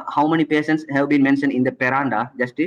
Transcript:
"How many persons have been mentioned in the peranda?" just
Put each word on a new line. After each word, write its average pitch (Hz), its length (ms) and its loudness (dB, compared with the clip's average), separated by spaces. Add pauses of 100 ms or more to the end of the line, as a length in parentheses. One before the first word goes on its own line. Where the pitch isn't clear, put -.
"How 147 200 0
many 160 200 2
persons 151 420 0
have 139 200 0
been 143 160 2
mentioned 139 300 2
in 127 120 0
the 127 100 -2
peranda?" 127 440 0 (180)
just 123 300 -4